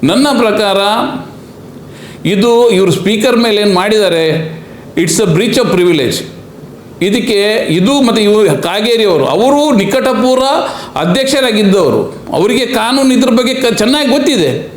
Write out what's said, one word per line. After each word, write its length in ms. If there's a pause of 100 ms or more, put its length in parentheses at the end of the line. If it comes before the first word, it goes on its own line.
ನನ್ನ 220 (120)
ಪ್ರಕಾರ 380 (1500)
ಇದು 440
ಇವ್ರು 220
ಸ್ಪೀಕರ್ 440
ಮೇಲೆ 240
ಏನು 140
ಮಾಡಿದ್ದಾರೆ, 800 (420)
it's 240
a 60
breach 300
of 180
privilege. 420 (880)
ಇದಕ್ಕೆ 680
ಇದು 300
ಮತ್ತು 220
ಇವು 400
ಕಾಗೇರಿ 420
ಅವರು, 220
ಅವರು 480
ನಿಕಟಪೂರ್ವ 680 (520)
ಅಧ್ಯಕ್ಷರಾಗಿದ್ದವರು, 1200 (140)
ಅವರಿಗೆ 340
ಕಾನೂನು 460
ಇದ್ರ 180
ಬಗ್ಗೆ 240
ಕ-, 200
ಚೆನ್ನಾಗಿ 360
ಗೊತ್ತಿದೆ. 680